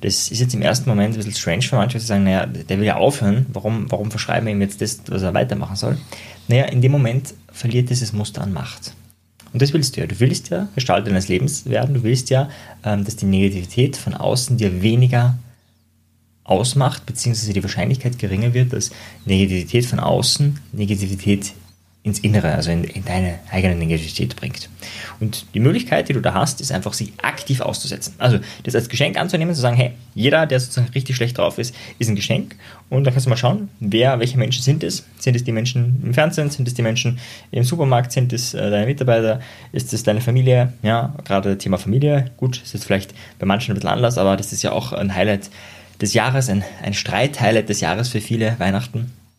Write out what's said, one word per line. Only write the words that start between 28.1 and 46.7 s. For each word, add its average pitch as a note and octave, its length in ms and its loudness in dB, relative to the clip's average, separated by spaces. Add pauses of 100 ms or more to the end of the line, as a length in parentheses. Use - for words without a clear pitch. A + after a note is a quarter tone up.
Also A#2+ 200 4 (240)
das B2+ 120 -6
als B2+ 140 0
Geschenk D#3 300 -2
anzunehmen, E3+ 360 0
zu C#3+ 60 -4
sagen, A#2+ 160 2
hey, B2 160 2 (220)
jeder, D3 320 4
der C3 140 2
sozusagen B2 320 -2
richtig C3 240 -2
schlecht A#2+ 220 -2
drauf F2 200 0
ist, A#2+ 160 -6 (240)
ist A2 100 0
ein G#2+ 80 0
Geschenk. - 400 -4 (320)
Und C3+ 160 0
dann B2+ 100 2
kannst C3 120 0
du B2+ 40 2
mal A2+ 60 4
schauen, G3 320 0 (120)
wer, A#2 380 2
welche B2 200 0
Menschen - 240 0
sind D#3 200 2
es? - 220 -6 (140)
Sind B2 180 2
es A#2+ 80 -2
die B2 80 -2
Menschen B2 520 0
im A#2+ 100 -2
Fernsehen? D3+ 360 2
Sind C3+ 160 -4
es B2 80 -4
die B2 80 -2
Menschen A#2 360 0 (320)
im A#2+ 140 2
Supermarkt? B2+ 480 2
Sind B2 200 0
es, A#2 220 -4
äh, G#2 160 -2
deine G#2 160 2
Mitarbeiter? A#2 540 2 (320)
Ist - 200 -4
es A#2 100 -4
deine G#3 180 2
Familie? B2 520 4 (100)
Ja, A#2 320 0 (100)
gerade G2 340 0
Thema F#2 200 0
Familie. C3+ 580 2
Gut, B2+ 260 -2
ist - 120 -18
jetzt F#2+ 100 -8
vielleicht F#2+ 300 0 (240)
bei - 80 -2
manchen G#2 260 0
ein - 20 0
bisschen - 160 -2
anders, A#2+ 280 2
aber G2 180 4
das G2 160 -6
ist - 100 -6
ja - 100 0
auch - 200 -4
ein G2 220 -2
Highlight G2 360 0 (500)
des G#2 140 -2
Jahres, B2+ 340 2
ein, G2+ 160 0 (180)